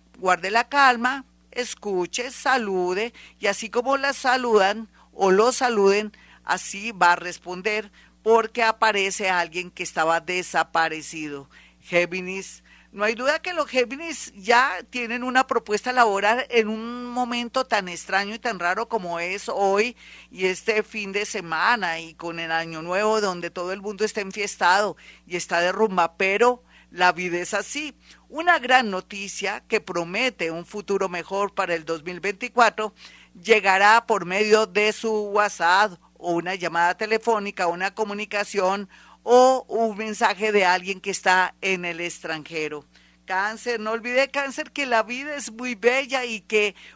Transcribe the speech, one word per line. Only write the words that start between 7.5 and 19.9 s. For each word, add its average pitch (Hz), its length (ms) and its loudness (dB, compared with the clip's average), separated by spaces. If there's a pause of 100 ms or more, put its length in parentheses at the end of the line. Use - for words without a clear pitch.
porque 226 400 4
aparece 208 680 2
alguien 175 400 -2
que - 140 -10
estaba 165 360 0
desaparecido. 160 1300 -4 (320)
Géminis, 180 840 -4 (280)
no 202 120 -6
hay 220 100 2
duda 269 260 0
que 359 140 -8
los 311 160 -4
Géminis 262 680 -4
ya 220 440 2 (100)
tienen 240 340 -6
una 254 220 2
propuesta 226 480 -4
laboral 226 560 2
en 226 200 2
un 233 360 -8
momento 240 600 -4
tan 196 200 -2
extraño 190 460 -4
y 233 60 -10
tan 226 180 -4
raro 185 320 -2
como 175 300 -4
es 185 280 -6
hoy 202 480 0 (360)